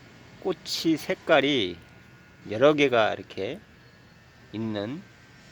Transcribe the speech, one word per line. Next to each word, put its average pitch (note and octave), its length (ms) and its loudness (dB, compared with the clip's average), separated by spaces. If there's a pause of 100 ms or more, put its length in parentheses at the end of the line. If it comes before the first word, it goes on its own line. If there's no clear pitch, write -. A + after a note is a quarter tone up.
(400)
꽃이 - 560 -4
색깔이 C#3 800 0 (720)
여러 B2 240 4
개가 A#2+ 420 2
이렇게 G#2+ 440 -10 (920)
있는, A2 480 -6 (500)